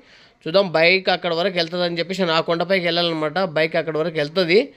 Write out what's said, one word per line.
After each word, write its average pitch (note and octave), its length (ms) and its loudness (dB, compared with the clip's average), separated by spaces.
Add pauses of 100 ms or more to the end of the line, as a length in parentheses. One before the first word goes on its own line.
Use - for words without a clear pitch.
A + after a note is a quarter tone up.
(480)
చూద్దాం F#3 240 2
బైక్ F3+ 380 4
అక్కడ F3 240 0
వరకు F3 240 0
వెళ్తుందని E3+ 420 -2
చెప్పేసి, F3+ 240 -4
ఆ D#3+ 160 2
కొండపైకి E3+ 460 0
వెళ్ళాలన్నమాట. E3 540 -2
బైక్ D#3+ 360 0
అక్కడ D#3 220 -2
వరకు D#3+ 200 -2
వెళ్తుంది. E3+ 600 0